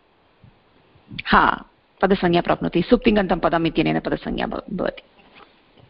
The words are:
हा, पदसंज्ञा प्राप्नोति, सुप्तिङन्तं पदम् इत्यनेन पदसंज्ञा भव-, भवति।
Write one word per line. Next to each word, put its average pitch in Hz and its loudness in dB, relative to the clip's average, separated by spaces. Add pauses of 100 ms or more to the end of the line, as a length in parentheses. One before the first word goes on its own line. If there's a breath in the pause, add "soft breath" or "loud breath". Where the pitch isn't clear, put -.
(1300)
हा, 160 2 (380)
पदसंज्ञा 180 2
प्राप्नोति, 170 -2
सुप्तिङन्तं 208 2
पदम् 165 0
इत्यनेन 156 0
पदसंज्ञा - -6
भव-, - -10
भवति। - -6 (880)